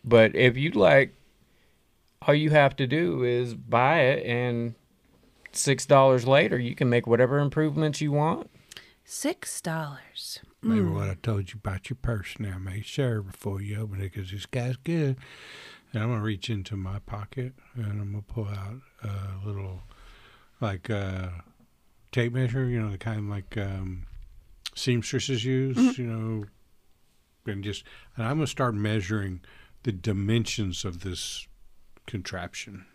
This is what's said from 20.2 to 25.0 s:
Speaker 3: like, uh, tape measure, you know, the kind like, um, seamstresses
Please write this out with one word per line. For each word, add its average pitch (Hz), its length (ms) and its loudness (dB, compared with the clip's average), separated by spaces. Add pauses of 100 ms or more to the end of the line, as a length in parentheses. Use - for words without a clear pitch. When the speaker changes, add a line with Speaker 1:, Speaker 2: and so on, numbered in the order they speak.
Speaker 3:
like, 101 300 -4
uh, 95 400 -4 (840)
tape 120 220 0
measure, 131 340 0
you 120 140 0
know, 104 80 -4
the 95 80 -8
kind 104 320 -4
like, 101 260 -8
um, 95 480 -6 (680)
seamstresses 120 680 0